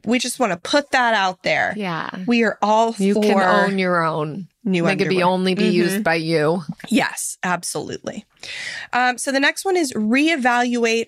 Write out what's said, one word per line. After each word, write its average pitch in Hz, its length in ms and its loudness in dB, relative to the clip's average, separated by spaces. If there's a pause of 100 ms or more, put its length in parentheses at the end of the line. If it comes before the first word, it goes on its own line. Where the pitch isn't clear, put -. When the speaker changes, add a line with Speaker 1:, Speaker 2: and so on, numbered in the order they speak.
Speaker 1:
we 240 120 0
just 247 220 -4
wanna 208 180 0
put - 340 -2
that 247 220 2
out 190 300 -2
there. 143 320 0
Speaker 2:
Yeah. 180 340 -6 (160)
Speaker 1:
We 233 200 2
are - 160 0
all 220 360 2
Speaker 2:
You 196 180 2
Speaker 1:
for 214 60 2
Speaker 2:
can 208 200 4
own 190 360 2
your 180 280 2
own. 156 420 -4 (160)
Speaker 1:
new 185 220 0
Speaker 2:
They 190 100 2
could 185 140 0
be 185 80 0
Speaker 1:
underwear. 175 80 2
Speaker 2:
only 185 300 2
be 202 80 0
Speaker 1:
Mm-hmm. 180 100 4
Speaker 2:
used 185 320 2
by 165 100 2
you. 160 460 0 (260)
Speaker 1:
Yes, - 560 -2
absolutely. - 840 -6 (680)
Um, 247 240 0
so 269 160 -4
the 269 80 0
next 311 240 0
one 381 100 2
is 302 160 0
reevaluate 240 1160 2